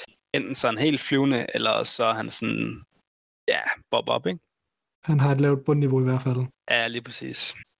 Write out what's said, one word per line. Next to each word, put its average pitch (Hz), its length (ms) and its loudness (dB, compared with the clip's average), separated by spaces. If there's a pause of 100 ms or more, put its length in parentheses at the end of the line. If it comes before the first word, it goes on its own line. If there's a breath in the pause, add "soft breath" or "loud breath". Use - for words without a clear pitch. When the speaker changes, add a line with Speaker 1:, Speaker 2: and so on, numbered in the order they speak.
(340 loud breath)
Speaker 1:
enten 131 200 -4
så - 120 0
er 117 60 2
han 107 60 -6
helt 147 220 2
flyvende, 135 540 2
eller 110 280 0
så - 220 0
er 113 100 2
han 113 160 -6
sådan, 113 540 -4 (640)
ja, - 120 0 (300)
bob 117 180 -2
op, 120 180 -2
ikke? 180 140 -4 (640)
Speaker 2:
Han 151 160 2
har 139 120 4
et 139 80 2
lavt 143 240 2
bundniveau 143 360 2
i 131 40 2
hvert 127 180 0
fald. 127 240 -2 (240)
Speaker 1:
Ja, 117 160 2
lige 117 160 -6
præcis. - 520 -6 (260)